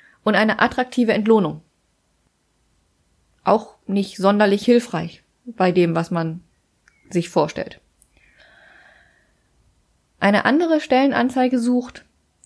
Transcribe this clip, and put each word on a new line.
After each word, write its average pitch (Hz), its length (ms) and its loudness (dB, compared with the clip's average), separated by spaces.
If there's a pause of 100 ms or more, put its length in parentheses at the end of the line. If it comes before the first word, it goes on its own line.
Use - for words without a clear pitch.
(240)
und 214 100 2
eine 214 240 0
attraktive 247 540 -2
Entlohnung.“ 202 480 0 (1800)
Auch - 320 0 (100)
nicht 196 300 -4
sonderlich 202 480 2
hilfreich 233 580 0 (220)
bei 190 260 -2
dem, 175 240 2
was 165 160 -4
man 165 300 -6 (680)
sich 170 180 -4
vorstellt. - 520 -4 (2500)
Eine 202 280 2
andere 320 340 2
Stellenanzeige 254 800 0
sucht 247 440 -4 (420)